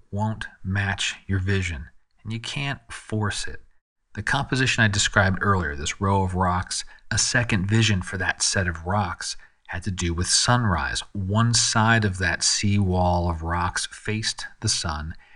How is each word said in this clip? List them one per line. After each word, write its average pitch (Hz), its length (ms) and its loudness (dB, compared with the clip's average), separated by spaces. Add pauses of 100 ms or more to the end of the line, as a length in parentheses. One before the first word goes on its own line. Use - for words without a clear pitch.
(100)
won't 107 360 -4 (160)
match 98 540 -2 (100)
your 98 120 0
vision, 90 500 -2 (340)
and 107 100 -8
you 113 80 -6
can't 143 400 -6 (120)
force - 540 -4
it. - 160 -8 (520)
The 107 80 -6
composition 131 640 2
I 107 40 8
described 98 520 2
earlier, 90 340 2
this 76 280 -6
row 98 200 2
of 92 120 -2
rocks, 90 500 -2 (260)
a 110 60 -2
second 113 500 2
vision 104 360 4
for 92 160 -8
that - 240 -4
set 92 260 0
of 82 160 -6
rocks 92 520 -2 (320)
had 85 160 -8
to 104 60 -4
do 87 220 -2
with 85 140 -2
sunrise. 95 760 2 (120)
One 107 400 2
side 113 500 4
of 92 140 -2
that 90 240 -2
seawall 90 880 2
of 82 120 -4
rocks 87 440 -2
faced - 580 -6 (160)
the 110 80 -2
sun. 78 460 -4 (220)